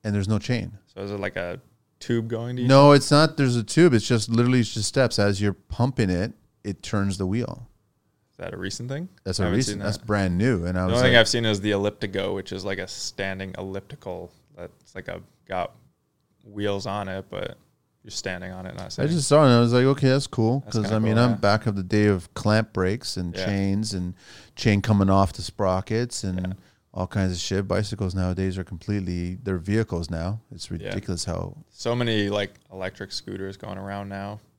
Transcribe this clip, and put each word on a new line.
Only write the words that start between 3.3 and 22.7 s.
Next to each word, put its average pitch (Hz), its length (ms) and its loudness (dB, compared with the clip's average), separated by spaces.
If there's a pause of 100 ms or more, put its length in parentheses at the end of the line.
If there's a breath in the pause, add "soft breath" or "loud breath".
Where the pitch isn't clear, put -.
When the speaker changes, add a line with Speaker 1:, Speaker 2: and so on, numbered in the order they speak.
Speaker 1:
There's 127 200 2
a 117 60 2
tube. 156 320 6
It's 107 120 2
just 113 220 0
literally, 120 320 4
it's 107 120 0
just 107 160 -4
steps. 127 300 0
As 101 220 2
you're 104 120 2
pumping 117 580 -2
it, 90 220 -2 (320)
it 98 180 -8
turns 98 360 -2
the 95 80 -2
wheel. 113 420 -6 (640)
Speaker 2:
Is - 60 -20
that 87 160 -12
a - 20 -12
recent 107 320 -8
thing? 156 200 -8 (160)
Speaker 1:
That's 95 160 -4
Speaker 2:
I 95 40 2
Speaker 1:
a - 20 0
Speaker 2:
haven't 87 120 0
Speaker 1:
recent, 104 160 -2
Speaker 2:
seen 98 100 -8
Speaker 1:
that's 101 140 -4
Speaker 2:
that. - 80 -14
Speaker 1:
brand 95 320 0
new. 104 260 2
And 90 140 -2
I 90 40 0
Speaker 2:
The 92 40 0
Speaker 1:
was 92 80 0
Speaker 2:
only 123 140 2
thing 123 60 4
Speaker 1:
like 117 60 10
Speaker 2:
I've 107 80 4
seen 117 160 -2
is 107 160 0
the 104 120 0
Elliptigo, 98 600 -2
which 95 180 -8
is 95 120 -10
like 98 140 -6
a 95 100 -10
standing 95 680 -8
elliptical 95 760 -12 (240)
that's - 380 -20
like 92 140 -12
a, 87 120 -10 (260)
got 92 260 -6 (720)
wheels 101 420 -4
on 98 220 -6
it, 95 220 -10
but - 260 -10 (460)
you're - 80 -20
standing 92 400 -10
on 92 160 -12
it, - 80 -12
not 95 120 -12
Speaker 1:
I - 20 -16
Speaker 2:
sitting. 147 280 -2
Speaker 1:
just 143 120 -2
saw 151 140 8
it 143 40 8
and 123 80 8
I 117 60 8
was 117 120 4
like, 123 120 4
"Okay, 135 240 4
that's 135 180 2
cool." 120 380 0
Speaker 2:
That's - 120 -10
Speaker 1:
'Cause, 107 100 2
Speaker 2:
kinda 107 100 0
Speaker 1:
I - 20 2
mean, 110 160 2
Speaker 2:
cool, 117 100 6
Speaker 1:
I'm 123 60 4
Speaker 2:
yeah. 107 60 0
Speaker 1:
back 101 300 2
of 101 100 -2
the 95 80 -4
day 104 220 2
of 95 280 0
clamp 107 380 2